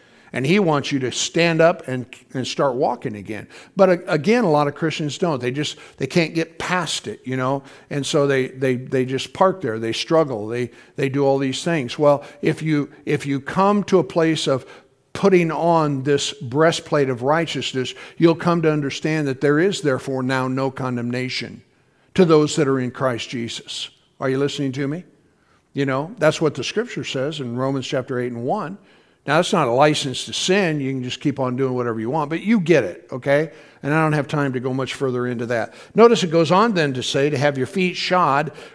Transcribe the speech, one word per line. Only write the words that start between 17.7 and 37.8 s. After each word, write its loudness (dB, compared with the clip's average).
you'll 4
come 2
to 4
understand -2
that -4
there 4
is 2
therefore -2
now 0
no -2
condemnation -6
to 6
those 4
that 2
are 2
in -2
Christ -4
Jesus. -10
Are -2
you 0
listening -2
to -4
me? -6
You -2
know, -4
that's 2
what 0
the -6
scripture -6
says -4
in -6
Romans -2
chapter -4
eight -4
and -8
one. -4
Now, 2
that's 2
not 4
a 2
license 2
to -12
sin. 0
You -2
can -4
just -8
keep -2
on -2
doing 0
whatever -2
you -4
want, -2
but -4
you 4
get 4
it, -10
okay? 0
And -2
I 4
don't 2
have 0
time -2
to -4
go -4
much -4
further -2
into -4
that. -4
Notice 6
it -2
goes 4
on 4
then 0
to -4
say, 0
"To -2
have 0
your 0
feet -2